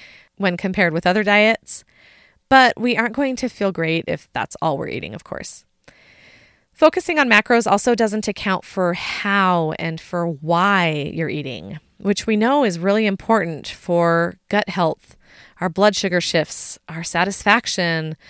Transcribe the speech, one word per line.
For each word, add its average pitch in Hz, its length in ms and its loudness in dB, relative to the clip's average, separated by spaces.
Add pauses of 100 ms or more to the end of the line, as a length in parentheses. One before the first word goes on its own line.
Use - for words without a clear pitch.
(360)
when 185 200 0
compared 185 360 0
with 165 140 -2
other 190 180 2
diets. 208 580 2 (640)
But 262 300 6
we 240 180 0
aren't 226 200 -4
going 262 200 -2
to 247 120 -4
feel 196 240 -2
great 165 340 -2
if - 260 -6
that's - 300 -6
all 147 160 0
we're - 100 -6
eating, - 260 -8
of - 100 -14
course. - 400 -12 (1080)
Focusing 320 460 2
on 269 100 2
macros 233 400 4
also 226 280 2
doesn't 214 320 0
account 196 360 -4
for 180 300 -2
how 185 840 0
and 165 200 -4
for 170 280 -4
why 165 840 0
you're 165 160 -4
eating, 135 520 -8 (180)
which 196 300 -2
we 220 80 2
know 262 260 2
is 180 160 0
really 202 280 0
important 190 600 -2
for 170 720 0 (100)
gut 208 200 0
health, - 480 -4 (440)
our 180 80 -2
blood 196 280 2
sugar 180 240 0
shifts, - 580 -4 (100)
our 165 140 -10
satisfaction, 175 1120 0 (140)